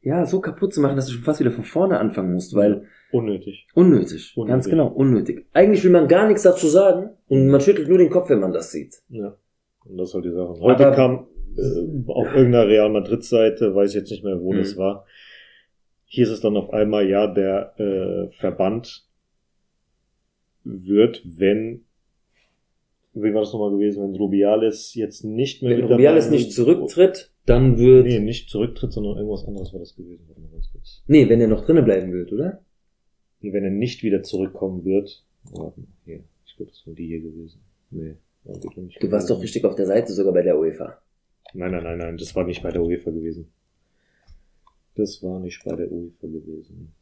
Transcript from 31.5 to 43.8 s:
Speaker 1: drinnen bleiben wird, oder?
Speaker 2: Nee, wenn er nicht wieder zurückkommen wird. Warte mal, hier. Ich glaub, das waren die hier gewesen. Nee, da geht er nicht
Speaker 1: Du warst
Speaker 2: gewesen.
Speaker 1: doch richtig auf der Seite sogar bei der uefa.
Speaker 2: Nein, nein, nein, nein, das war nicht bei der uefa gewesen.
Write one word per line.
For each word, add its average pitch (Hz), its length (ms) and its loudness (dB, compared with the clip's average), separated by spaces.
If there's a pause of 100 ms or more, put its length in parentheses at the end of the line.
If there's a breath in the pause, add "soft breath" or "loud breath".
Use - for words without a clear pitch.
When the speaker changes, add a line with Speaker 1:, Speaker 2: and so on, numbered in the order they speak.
Speaker 1:
drinnen 160 220 4
bleiben 92 260 0
wird, 90 220 -8
oder? 165 260 -6 (800)
Speaker 2:
Nee, 101 140 -12
wenn 98 100 -4
er 95 60 -4
nicht 110 320 -6
wieder 98 200 -2
zurückkommen 92 640 -8
wird. 98 400 -4 (280)
Warte 82 280 -16
mal, - 60 -20 (180)
hier. 82 160 -20 (240)
Ich - 120 -20
glaub, - 120 -18
das - 180 -20
waren 82 100 -20
die 85 100 -14
hier 82 140 -10
gewesen. 80 400 -20 (300)
Nee, 80 260 -14 (280)
da - 80 -20
geht - 240 -16
er 92 60 -18
nicht 92 200 -10
Speaker 1:
Du - 80 -4
warst 104 180 -2
Speaker 2:
gewesen. 101 100 0
Speaker 1:
doch 90 40 -10
richtig 107 220 -6
auf - 120 0
der 98 100 -2
Seite 104 260 0
sogar 95 220 0
bei 87 80 4
der 87 160 2
uefa. 80 400 -6 (560)
Speaker 2:
Nein, 90 180 -8
nein, 87 120 -6
nein, 85 140 -10
nein, 85 200 -10
das - 180 -12
war 92 80 -2
nicht 90 180 -8
bei 87 80 -8
der 85 120 -4
uefa 85 280 -4
gewesen. 82 400 -12 (1500)